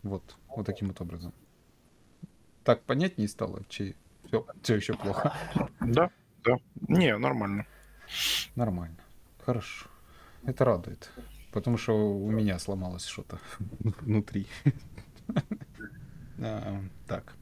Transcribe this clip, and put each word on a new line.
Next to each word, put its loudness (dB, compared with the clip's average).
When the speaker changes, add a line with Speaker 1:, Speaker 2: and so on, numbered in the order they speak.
Speaker 1:
Вот. -6
Вот -4
таким -2
вот -8
образом. -8
Так 6
понятнее 2
стало? -4
Чи -6
всё, 0
всё 4
ещё 0
плохо? 0
Speaker 2:
Да, 4
да. 6
Не, 8
нормально. 0
Speaker 1:
Нормально. -2
Хорошо. -4
Это 2
радует. 2
Потому 2
что 2
у 4
меня 4
сломалось -4
что-то -10
<laughs> -8
внутри. 0
<laughs> 6
А, -4
так. -8